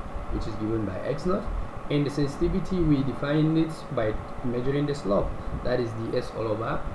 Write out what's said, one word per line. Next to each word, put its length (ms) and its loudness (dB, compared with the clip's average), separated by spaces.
which 120 0
is 100 -2
given 300 0
by 140 -4
x 260 -2
naught, 180 2
and 160 2
the 40 0
sensitivity, 680 0
we 280 4
defined 540 2
it 140 2
by 180 2
measuring 420 2
the 80 0
slope, 360 2
that 160 2
is 100 0
ds 260 0
all 100 -2
over 340 0